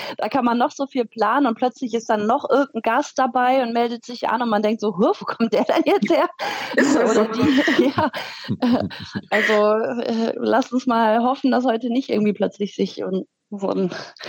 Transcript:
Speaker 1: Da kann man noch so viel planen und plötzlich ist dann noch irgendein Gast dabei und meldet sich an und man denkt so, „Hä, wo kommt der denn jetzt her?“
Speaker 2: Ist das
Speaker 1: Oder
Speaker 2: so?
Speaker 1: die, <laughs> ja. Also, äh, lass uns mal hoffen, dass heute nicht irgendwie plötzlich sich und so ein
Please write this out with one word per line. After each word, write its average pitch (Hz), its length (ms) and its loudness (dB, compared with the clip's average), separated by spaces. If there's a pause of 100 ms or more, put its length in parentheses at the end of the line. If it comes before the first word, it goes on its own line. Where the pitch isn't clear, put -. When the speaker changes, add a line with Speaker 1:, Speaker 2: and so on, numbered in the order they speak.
(160)
Speaker 1:
Da 214 120 -4
kann 254 160 0
man 240 140 2
noch 254 140 2
so 277 140 -6
viel 254 180 -2
planen 226 420 0
und 226 100 0
plötzlich 247 380 -2
ist 226 140 -4
dann 214 180 0
noch 262 220 0
irgendein 254 340 0
Gast 240 360 -2
dabei 254 440 2
und 233 100 -4
meldet 233 320 -2
sich - 240 -6
an 226 140 0
und 240 60 -2
man 214 140 0
denkt 214 180 0
so, 208 180 -2
„Hä, 269 200 4
wo - 60 -14
kommt - 280 -2
der - 120 2
denn - 220 2
jetzt 330 240 2
her?“ 311 180 4 (480)
Speaker 2:
Ist 285 200 4
das 220 140 2
Speaker 1:
Oder 220 160 2
Speaker 2:
so? 220 60 -6
Speaker 1:
die, 262 300 2 (220)
<laughs> 269 120 2
ja. 311 140 0 (1200)
Also, 208 220 2
äh, 220 840 0
lass 226 360 0
uns 247 140 -2
mal 226 360 2
hoffen, 254 280 0
dass 247 140 2
heute 233 260 0
nicht 247 180 -2
irgendwie 208 240 2
plötzlich 190 420 -4
sich - 300 -4
und 185 220 -4 (240)
so 196 200 -6
ein 190 200 0 (380)